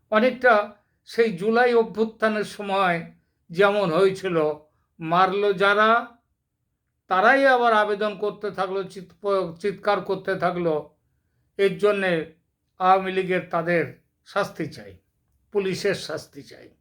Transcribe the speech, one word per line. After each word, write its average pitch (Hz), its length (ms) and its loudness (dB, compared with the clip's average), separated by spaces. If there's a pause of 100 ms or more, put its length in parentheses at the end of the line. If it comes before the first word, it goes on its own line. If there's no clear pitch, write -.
অনেকটা 233 640 2 (300)
সেই 220 320 0
জুলাই 226 360 2
অভ্যুত্থানের 220 680 -2
সময় 190 680 -4 (380)
যেমন 202 420 2
হয়েছিল, 180 600 0 (460)
মারলো 185 540 2
যারা, 214 640 2 (880)
তারাই 233 380 4
আবার 240 280 4
আবেদন 208 440 0
করতে 202 340 -6
থাকলো, 190 320 -6
চিৎ-, 185 760 -6
চিৎকার 202 420 -2
করতে 190 340 -4
থাকলো, 175 600 -4 (600)
এর 196 200 2
জন্যে 190 640 -2 (380)
আওয়ামী 190 320 2
লীগের 185 300 -2 (100)
তাদের 165 500 -2 (240)
শাস্তি 180 420 -6
চাই, 101 300 -18 (540)
পুলিশের 190 420 -2
শাস্তি 151 500 -12
চাই। - 260 -20 (120)